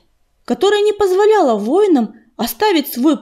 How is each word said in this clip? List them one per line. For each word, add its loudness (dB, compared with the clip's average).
которое 0
не 0
позволяло 2
воинам 0
оставить -2
свой 0